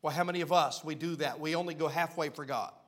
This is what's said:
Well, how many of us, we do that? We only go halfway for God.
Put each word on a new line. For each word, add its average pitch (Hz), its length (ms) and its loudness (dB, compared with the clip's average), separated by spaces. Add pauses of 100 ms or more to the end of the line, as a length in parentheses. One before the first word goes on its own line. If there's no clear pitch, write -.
Well, 156 100 0
how 175 100 4
many 175 180 0
of 165 120 2
us, 151 320 4
we 156 80 -4
do 165 220 -2
that? 143 240 -2
We 156 160 -2
only 175 180 -2
go 156 140 0
halfway 156 420 0
for 143 160 -8
God. 98 260 -4 (160)